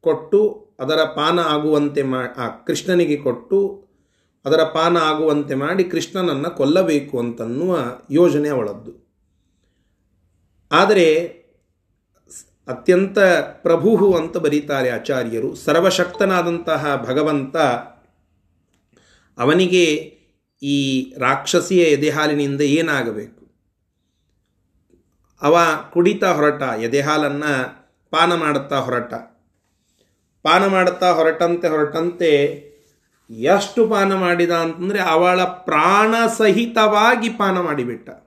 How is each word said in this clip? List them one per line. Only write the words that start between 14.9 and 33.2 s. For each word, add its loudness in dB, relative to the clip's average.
ಸರ್ವಶಕ್ತನಾದಂತಹ 0
ಭಗವಂತ, -2
ಅವನಿಗೆ 0
ಈ -2
ರಾಕ್ಷಸಿಯ 0
ಎದೆಹಾಲಿನಿಂದ 0
ಏನಾಗಬೇಕು? -2
ಅವ 4
ಕುಡಿತಾ 2
ಹೊರಟ, 0
ಎದೆಹಾಲನ್ನ -2
ಪಾನ 2
ಮಾಡುತ್ತಾ -2
ಹೊರಟ. -4
ಪಾನ 2
ಮಾಡುತ್ತಾ 2
ಹೊರಟಂತೆ 0
ಹೊರಟಂತೆ 0